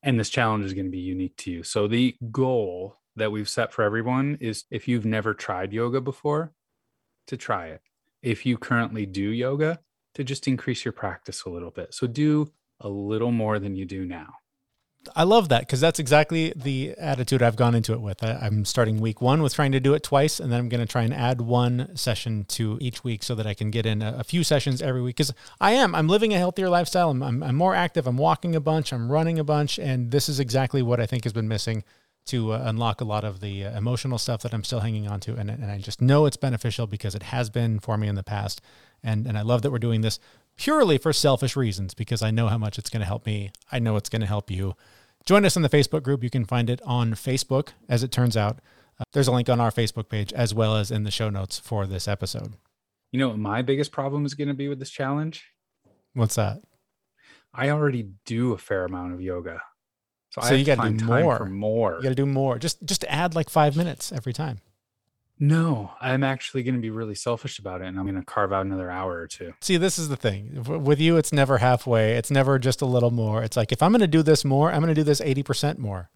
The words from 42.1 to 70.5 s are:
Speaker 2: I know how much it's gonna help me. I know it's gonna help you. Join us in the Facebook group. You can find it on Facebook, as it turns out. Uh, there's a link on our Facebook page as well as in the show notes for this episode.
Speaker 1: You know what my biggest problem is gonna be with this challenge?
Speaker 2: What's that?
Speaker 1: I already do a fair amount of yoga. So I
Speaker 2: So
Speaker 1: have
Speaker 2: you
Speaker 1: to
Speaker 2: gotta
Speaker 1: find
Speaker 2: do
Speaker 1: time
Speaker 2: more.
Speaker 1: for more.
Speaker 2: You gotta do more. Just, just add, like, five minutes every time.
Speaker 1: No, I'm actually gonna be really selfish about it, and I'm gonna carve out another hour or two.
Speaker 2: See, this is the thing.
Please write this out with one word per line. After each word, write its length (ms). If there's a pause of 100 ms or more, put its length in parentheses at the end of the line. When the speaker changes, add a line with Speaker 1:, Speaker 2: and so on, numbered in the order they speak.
Speaker 2:
I 80
know 180
how 100
much 200
it's 120
gonna 160
help 200
me. 260 (200)
I 80
know 160
it's 140
gonna 180
help 240
you. 240 (500)
Join 180
us 120
in 80
the 60
Facebook 340
group. 200
You 60
can 160
find 240
it 140
on 300
Facebook, 560 (180)
as 160
it 80
turns 260
out. 220 (400)
Uh, 140
there's 140
a 40
link 180
on 100
our 120
Facebook 380
page 240
as 200
well 220
as 160
in 140
the 60
show 200
notes 260
for 300
this 200
episode. 460 (580)
Speaker 1:
You 80
know 100
what 100
my 240
biggest 280
problem 320
is 120
gonna 180
be 140
with 100
this 140
challenge? 540 (680)
Speaker 2:
What's 220
that? 260 (920)
Speaker 1:
I 160
already 400 (160)
do 260
a 80
fair 260
amount 280
of 80
yoga. 400 (720)
So 100
I 20
Speaker 2:
So 80
Speaker 1:
have 80
Speaker 2:
you 60
Speaker 1:
to 100
Speaker 2:
gotta 60
Speaker 1:
find 180
Speaker 2:
do 80
Speaker 1:
time 160
Speaker 2:
more. 140
Speaker 1:
for 80
more. 500
Speaker 2:
You 80
gotta 120
do 120
more. 320
Just, 260
just 200
add, 280
like, 160
five 260
minutes 360
every 200
time. 280 (800)
Speaker 1:
No, 600
I'm 240
actually 380
gonna 160
be 140
really 240
selfish 420
about 240
it, 60
and 120
I'm 60
gonna 180
carve 300
out 100
another 280
hour 220
or 120
two. 360
Speaker 2:
See, 160
this 200
is 100
the 80
thing. 380